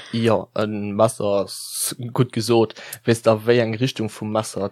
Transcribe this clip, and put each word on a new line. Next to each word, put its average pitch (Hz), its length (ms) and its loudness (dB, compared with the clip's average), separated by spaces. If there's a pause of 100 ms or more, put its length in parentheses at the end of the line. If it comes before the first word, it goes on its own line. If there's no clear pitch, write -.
(120)
Ja, 113 420 2
ein 104 380 -4
Messer 101 520 2
ist - 520 -8 (160)
gut 123 200 0
gesagt. 113 480 2 (240)
Wisst 113 220 2
ihr, 110 180 4
wer 120 200 4
in 110 100 -4
Richtung 113 340 -2
vom 107 220 -8
Messer 107 420 -2